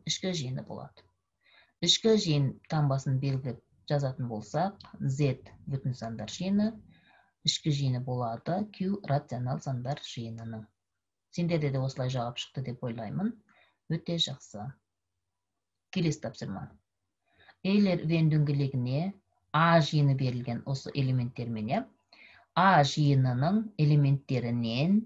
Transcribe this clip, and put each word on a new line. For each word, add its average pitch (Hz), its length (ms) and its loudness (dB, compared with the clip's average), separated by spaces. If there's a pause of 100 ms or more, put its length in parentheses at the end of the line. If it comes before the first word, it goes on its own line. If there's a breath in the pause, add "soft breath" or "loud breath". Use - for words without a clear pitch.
ішкі 180 240 -4
жиыны 135 320 -6
болады. - 400 -16 (800 soft breath)
Ішкі 202 320 4
жиын 151 320 2 (240)
таңбасын 139 480 2
белгілеп 131 400 -4 (300)
жазатын 131 420 -2
болсақ, 151 480 -4 (320)
Z 135 220 0 (340)
бүтін 135 320 -4
сандар 110 320 -8
жиыны, 202 380 0 (760 soft breath)
ішкі - 300 0
жиыны 127 320 0
болады 123 540 -4 (100)
Q 190 300 -6 (100)
рационал 127 560 -2
сандар 135 400 -6
жиынының. 113 560 -10 (720)
Сендерде 165 400 0
де 131 80 0
осылай 131 320 -4
жауап 120 240 -4
шықты - 240 -8
деп 127 240 -8
ойлаймын. 117 480 -4 (560 soft breath)
Өте 170 320 -4
жақсы. 117 460 -8 (1200)
Келесі 165 300 0
тапсырма. 107 460 -10 (960 soft breath)
Эйлер 190 420 4
Вен 160 240 4
дөңгелегіне 139 720 0 (520)
А 160 140 6 (120)
жиыны 147 340 4
берілген 123 500 -4
осы - 300 -8
элементтермен, 123 800 -2
иә? 240 100 -2 (720 loud breath)
А 180 320 8
жиынының 139 680 2 (200)
элементтерінен 139 1200 2 (120)